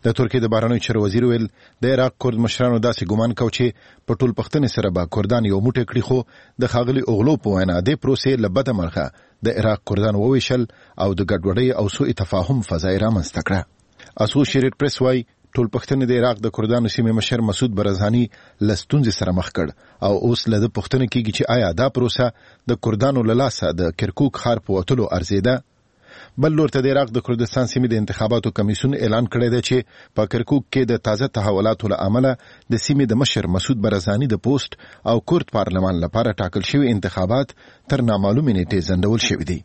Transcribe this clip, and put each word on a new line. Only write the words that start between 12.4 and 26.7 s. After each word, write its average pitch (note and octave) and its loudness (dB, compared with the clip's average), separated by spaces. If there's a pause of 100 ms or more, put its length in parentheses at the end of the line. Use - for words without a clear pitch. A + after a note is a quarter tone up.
فضا F2+ -2
یې G2 2
رامنځته A2 -2
کړه. F#2+ 0 (600)
اسوشیټډ C3 0
پریس C#3+ -2
وایي B2+ 2 (280)
ټولپوښتنې B2+ 0
د - 4
عراق A#2 0
د A2 0
کردانو A#2 0
سیمې A2+ 2
مشر A#2 -2
مسعود A2 0
برزاني G2+ 2 (420)
له G#2+ 2
ستونزې C3 0
سره F#2 -2
مخ F2+ -2 (100)
کړ E2 -2 (400)
او G2+ 4 (120)
اوس A#2+ 0 (100)
له G#2+ 2
ده A2+ 0 (100)
پوښتنه C3 -2
کیږي A2+ -2
چې C#3+ 0 (120)
آیا A2 2 (100)
دا B2+ 2
پروسه B2 0 (440)
د A#2+ 0
کردانو A#2+ 0
له A2 2
لاسه G#2+ -2
د F2 0 (100)
کرکوک - 0
ښار A#2 0
په - -4
وتلو G#2 0 (100)
ارزېده؟ G2+ 0 (880)
بل D#3 2
لور D#3 2